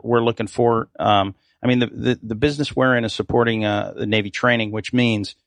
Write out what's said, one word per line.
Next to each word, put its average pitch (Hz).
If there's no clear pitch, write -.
we're 117
looking 117
for, 117
um, 101
I 120
mean, 123
the, 120
the, 123
the 113
business 143
we're 131
in 117
is 104
supporting, 113
uh, 104
the -
Navy 104
training, 113
which 107
means, 113